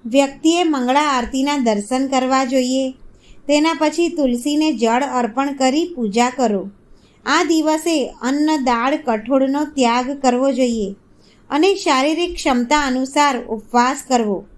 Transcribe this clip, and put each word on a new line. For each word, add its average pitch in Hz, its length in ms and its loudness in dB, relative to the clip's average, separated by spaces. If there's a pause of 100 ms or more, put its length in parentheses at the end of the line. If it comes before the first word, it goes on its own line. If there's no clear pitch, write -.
વ્યક્તિએ 277 580 2
મંગળા 277 360 0
આરતીના 277 580 -2
દર્શન 240 500 -2
કરવા 262 380 0
જોઈએ. 262 460 0 (560)
તેના 302 320 2
પછી 311 300 0
તુલસીને 294 640 0
જળ 233 300 0 (120)
અર્પણ 254 380 -2
કરી 302 420 0
પૂજા 233 340 0
કરો. 202 400 -2 (560)
આ 302 180 2
દિવસે 311 800 0
અન્ન, 294 420 0
દાળ, 247 320 0
કઠોળનો 269 680 0
ત્યાગ 254 580 -2
કરવો 262 300 2
જોઈએ 233 440 -2 (540)
અને 339 260 2
શારીરિક 320 580 0
ક્ષમતા 277 540 0
અનુસાર 262 580 0
ઉપવાસ 240 640 -2
કરવો. 208 360 0 (120)